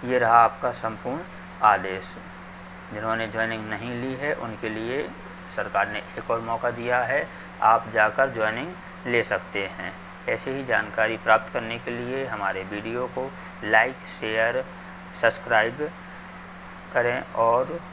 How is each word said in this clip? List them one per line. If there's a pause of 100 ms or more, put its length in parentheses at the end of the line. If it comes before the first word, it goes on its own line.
ये
रहा
आपका
संपूर्ण (420)
आदेश। (760)
जिन्होंने
ज्वाइनिंग
नहीं (120)
ली
है
उनके
लिए (540)
सरकार
ने (200)
एक
और
मौका
दिया
है, (360)
आप
जाकर
ज्वाइनिंग (340)
ले
सकते
हैं। (360)
ऐसे
ही
जानकारी
प्राप्त
करने
के
लिए
हमारे
वीडियो
को (340)
लाइक, (240)
शेयर, (580)
सब्सक्राइब (1040)
करें (160)
और (120)